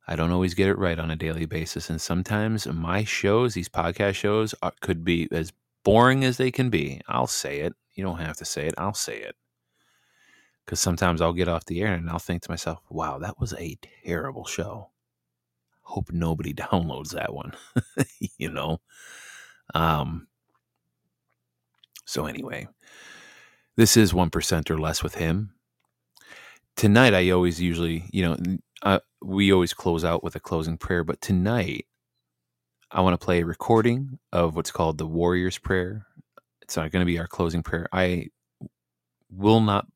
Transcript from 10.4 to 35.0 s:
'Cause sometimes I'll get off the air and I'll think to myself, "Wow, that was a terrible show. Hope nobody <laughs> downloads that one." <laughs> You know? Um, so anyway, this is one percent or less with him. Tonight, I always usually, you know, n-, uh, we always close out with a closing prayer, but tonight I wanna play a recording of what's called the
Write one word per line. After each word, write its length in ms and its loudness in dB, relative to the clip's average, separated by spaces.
'Cause 140 -6
sometimes 400 2
I'll 120 4
get 160 0
off 180 -4
the 160 -4
air 120 0
and 160 -6
I'll 80 -4
think 240 -6
to 80 -14
myself, 400 -8
"Wow, 300 -6
that 180 -10
was 160 -4
a 240 -10
terrible 400 -6
show. 460 -8
Hope 280 -6
nobody 440 -2
<laughs> 0 -
downloads 560 -2
that 220 -6
one." 220 -10
<laughs> 640 -4
You 120 -4
know? 300 -4
Um, 540 0
so 220 -6
anyway, 400 -10
this 200 8
is 160 8
one 180 4
percent 380 -2
or 100 0
less 240 -2
with 120 -6
him. 400 -2
Tonight, 380 8
I 160 6
always 300 4
usually, 520 0
you 100 2
know, 120 2
n-, 280 -4
uh, 160 4
we 280 4
always 220 4
close 300 -2
out 200 0
with 120 -8
a 40 -10
closing 380 -4
prayer, 260 -2
but 160 -6
tonight 680 0
I 100 0
wanna 180 4
play 220 2
a 60 -2
recording 720 0
of 240 2
what's 140 -4
called 280 0
the 80 -4